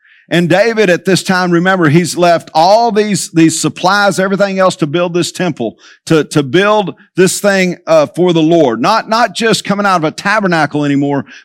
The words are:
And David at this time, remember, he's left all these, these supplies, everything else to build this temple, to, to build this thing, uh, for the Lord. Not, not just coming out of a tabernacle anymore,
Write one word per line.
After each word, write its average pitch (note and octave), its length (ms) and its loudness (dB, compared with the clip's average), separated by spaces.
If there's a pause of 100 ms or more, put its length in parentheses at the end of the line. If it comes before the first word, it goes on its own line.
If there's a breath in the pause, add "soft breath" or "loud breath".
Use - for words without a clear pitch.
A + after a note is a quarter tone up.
(280 soft breath)
And E3 220 0
David G#3+ 400 2
at E3+ 140 0
this F#3 180 0
time, F3+ 300 -2
remember, F3 360 2
he's D#3 280 0
left E3+ 380 0
all G#3 360 2
these, G#3 400 -2
these D#3+ 280 2
supplies, F#3+ 600 0
everything F#3+ 400 -2
else F#3 180 2
to D3+ 120 -4
build F3 260 -4
this F3 160 -2
temple, C3+ 460 -6 (300 loud breath)
to, D#3 180 2
to D3+ 180 -2
build F#3 540 0 (180 soft breath)
this F3+ 260 0
thing, F#3+ 360 0 (100)
uh, D#3+ 220 4
for F3+ 240 0
the E3 100 2
Lord. D#3 380 2
Not, G3+ 280 -2
not A3+ 240 0
just A3+ 320 -2
coming G3+ 220 -2
out F#3 120 2
of D3+ 60 -2
a D#3 60 -2
tabernacle F3 720 -2
anymore, C#3+ 400 -2 (200 loud breath)